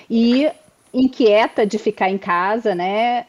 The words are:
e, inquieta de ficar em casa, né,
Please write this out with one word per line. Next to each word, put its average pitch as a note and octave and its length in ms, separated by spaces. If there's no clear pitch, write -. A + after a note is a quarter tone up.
e, A#3+ 400
inquieta B3 720
de G#3 120
ficar G#3 320
em G3 80
casa, G3 580
né, A3 540